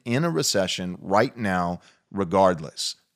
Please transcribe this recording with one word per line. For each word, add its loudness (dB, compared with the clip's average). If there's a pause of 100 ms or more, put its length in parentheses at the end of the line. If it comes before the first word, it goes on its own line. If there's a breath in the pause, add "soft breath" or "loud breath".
in 0
a 0
recession -2
right 2
now, -2 (320 soft breath)
regardless. 0 (200)